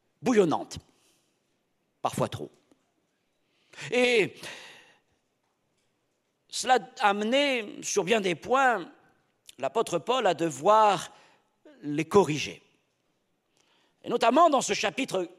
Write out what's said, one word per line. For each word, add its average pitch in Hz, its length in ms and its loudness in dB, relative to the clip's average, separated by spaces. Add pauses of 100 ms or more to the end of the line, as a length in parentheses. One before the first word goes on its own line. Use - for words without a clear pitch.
(220)
bouillonnante, 165 560 0 (1200)
parfois - 280 -4
trop. - 200 -12 (1400)
Et 240 420 2 (2250)
cela 247 320 0 (220)
a 208 80 2
amené, 233 720 -2
sur 185 220 -2
bien 214 160 0
des 185 140 -2
points, 233 540 0 (720)
l'apôtre 170 400 -2
Paul 240 260 -2
à 180 80 2
devoir 170 800 2 (720)
les 147 220 -4
corriger. 143 580 0 (1400)
Et - 80 -12
notamment 247 400 4
dans 269 120 2
ce 202 120 -4
chapitre 190 640 -4